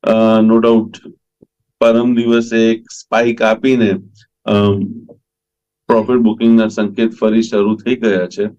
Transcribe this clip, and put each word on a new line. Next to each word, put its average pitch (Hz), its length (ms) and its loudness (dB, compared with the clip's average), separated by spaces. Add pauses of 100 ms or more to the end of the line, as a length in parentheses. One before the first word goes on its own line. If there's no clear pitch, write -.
અ, 107 100 0 (280)
no 110 200 4
doubt 113 500 0 (680)
પરમ 117 340 2
દિવસે 117 560 0
એક 113 200 -6
સ્પાઇક 117 520 -2
આપીને, 113 480 0 (540)
અમ, 101 400 0 (1040)
પ્રોફિટ 117 280 0
બુકિંગના 113 520 2
સંકેત 110 460 -4
ફરી 110 280 0
શરૂ 107 340 -2
થઈ 120 200 -4
ગયા 101 300 -2
છે. 101 180 -6 (140)